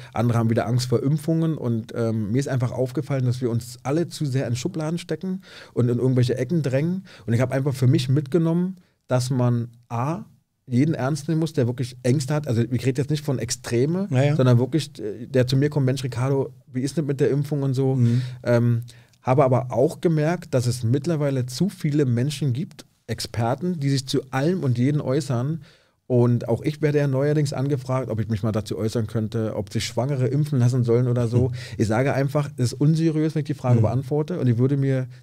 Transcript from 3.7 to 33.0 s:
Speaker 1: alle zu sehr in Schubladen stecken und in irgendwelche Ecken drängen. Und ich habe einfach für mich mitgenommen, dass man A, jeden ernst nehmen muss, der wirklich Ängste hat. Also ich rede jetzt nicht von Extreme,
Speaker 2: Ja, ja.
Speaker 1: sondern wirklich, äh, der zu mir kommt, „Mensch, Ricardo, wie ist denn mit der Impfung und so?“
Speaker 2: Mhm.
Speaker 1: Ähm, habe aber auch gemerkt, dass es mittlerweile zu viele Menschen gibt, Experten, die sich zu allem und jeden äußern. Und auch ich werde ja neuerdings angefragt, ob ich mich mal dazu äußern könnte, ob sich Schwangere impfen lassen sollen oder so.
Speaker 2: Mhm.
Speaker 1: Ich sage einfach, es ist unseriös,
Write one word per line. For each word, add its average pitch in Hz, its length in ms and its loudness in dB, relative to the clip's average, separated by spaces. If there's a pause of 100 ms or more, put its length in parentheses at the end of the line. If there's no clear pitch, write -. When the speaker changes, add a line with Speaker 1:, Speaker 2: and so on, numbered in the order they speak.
Speaker 1:
alle 160 260 -2
zu - 160 -6
sehr 135 220 -2
in 120 100 -2
Schubladen 165 420 -4
stecken 190 440 -6 (320)
und 123 140 2
in 120 100 2
irgendwelche 123 400 2
Ecken 127 240 0
drängen. 147 420 -2 (220)
Und 113 60 -2
ich 117 80 2
habe 127 120 0
einfach 135 220 0
für - 140 2
mich 151 200 2
mitgenommen, 165 680 0 (320)
dass 127 220 0
man 123 380 0 (200)
A, 143 360 -4 (420)
jeden 135 280 2
ernst 139 320 -4
nehmen 160 140 0
muss, 156 120 -2
der 127 140 2
wirklich 120 380 -4
Ängste 139 280 2
hat. 151 140 -2
Also 117 160 2
ich 120 240 -2
rede 131 160 0
jetzt 139 80 -4
nicht 151 140 -2
von 135 160 -2
Extreme, 135 720 -2
Speaker 2:
Ja, 127 100 4
ja. 147 140 2
Speaker 1:
sondern 127 240 6
wirklich, 127 400 -2
äh, 107 260 -8
der 127 220 2
zu 135 80 0
mir 139 120 4
kommt, 147 180 0
„Mensch, 127 180 -2
Ricardo, 131 480 -2 (200)
wie 123 100 -4
ist 135 140 -4
denn 156 100 -2
mit 139 120 -2
der 135 120 4
Impfung 143 320 0
und 139 120 0
so?“ 131 220 2
Speaker 2:
Mhm. 123 260 4 (220)
Speaker 1:
Ähm, 120 380 2 (400)
habe 131 220 4
aber 123 280 2
auch 135 280 2
gemerkt, 160 540 0
dass 120 120 2
es 120 180 -2
mittlerweile 143 600 0
zu 170 220 -2
viele 147 380 0
Menschen 127 460 0
gibt, - 340 -8 (220)
Experten, 127 720 -2
die 139 100 0
sich 131 160 0
zu 135 240 -2
allem 156 320 0
und 127 160 0
jeden 143 220 2
äußern. 135 600 -2 (440)
Und 120 420 4
auch 113 140 0
ich 151 200 -2
werde 147 160 2
ja 143 80 2
neuerdings 143 460 2
angefragt, 131 580 -2
ob 110 80 -4
ich 104 100 -2
mich 110 140 -2
mal 113 80 0
dazu 104 260 -2
äußern 110 300 -2
könnte, 110 480 -2
ob 101 180 -6
sich - 120 -2
Schwangere 131 420 0
impfen 147 320 0
lassen 123 240 4
sollen 120 240 4
oder 123 220 2
so. 123 220 4
Speaker 2:
Mhm. - 40 -8 (240)
Speaker 1:
Ich 117 80 2
sage 113 280 2
einfach, 143 420 0
es 120 160 0
ist - 80 -4
unseriös, 156 560 2